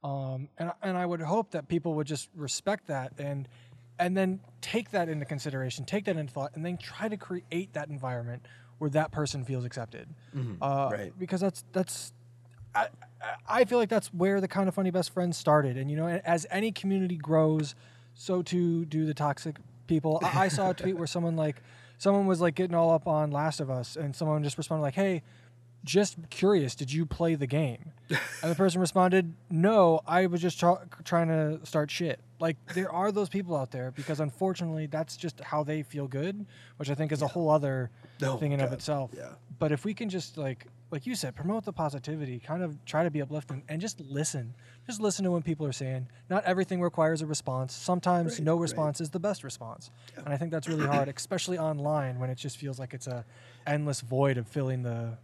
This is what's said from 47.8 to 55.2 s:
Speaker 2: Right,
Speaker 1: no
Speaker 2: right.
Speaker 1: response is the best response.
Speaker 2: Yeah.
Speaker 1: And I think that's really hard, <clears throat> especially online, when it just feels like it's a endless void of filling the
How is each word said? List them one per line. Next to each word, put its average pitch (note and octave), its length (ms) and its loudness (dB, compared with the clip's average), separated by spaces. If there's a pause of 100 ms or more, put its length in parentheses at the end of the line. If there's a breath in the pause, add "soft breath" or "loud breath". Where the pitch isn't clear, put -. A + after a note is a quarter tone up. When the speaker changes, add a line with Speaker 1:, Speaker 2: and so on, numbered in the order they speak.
Speaker 2:
Right, D#3+ 100 -4
Speaker 1:
no D#3 120 6
Speaker 2:
right. E3+ 60 2
Speaker 1:
response D3+ 380 0
is D#3+ 100 -6
the F3+ 100 -4
best G3 240 -2
response. A#2 460 -12 (240 loud breath)
Speaker 2:
Yeah. - 100 -16
Speaker 1:
And D3 100 -2
I - 20 -2
think D#3+ 140 -4
that's D#3 180 -4
really D#3 180 0
hard, C#3 220 2
<clears throat> C#3 80 -10
especially F3+ 420 -2
online, D3 600 0
when B2+ 100 -2
it B2+ 60 -2
just B2+ 240 -8
feels C3+ 220 -8
like B2+ 120 -10
it's B2+ 140 -10
a B2 180 -6 (420 loud breath)
endless D3 340 0
void C3 360 2
of A#2+ 120 -4
filling C3 340 -2
the A#2 420 -4